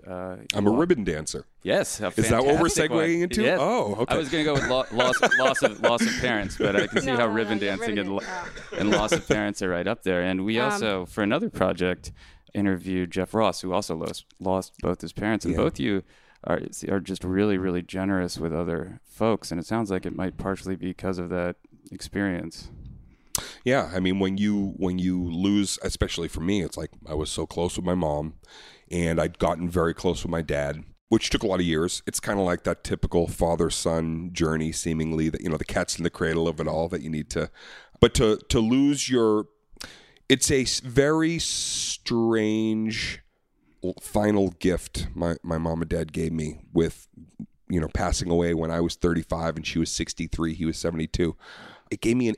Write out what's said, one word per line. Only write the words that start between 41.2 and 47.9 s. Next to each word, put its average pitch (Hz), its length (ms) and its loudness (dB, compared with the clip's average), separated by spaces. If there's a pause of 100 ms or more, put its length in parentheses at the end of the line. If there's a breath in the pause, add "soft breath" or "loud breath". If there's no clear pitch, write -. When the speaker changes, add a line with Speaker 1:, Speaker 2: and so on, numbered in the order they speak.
Speaker 2:
strange 110 1800 0 (800)
final 104 500 2 (100)
gift - 540 0
my, 85 280 0
my 82 160 -2
mom 82 240 0
and 80 80 -4
dad 80 220 -4
gave 82 200 -2
me 78 280 -4 (120)
with, 82 360 0 (600)
you 90 120 2
know, 78 80 0
passing 90 420 0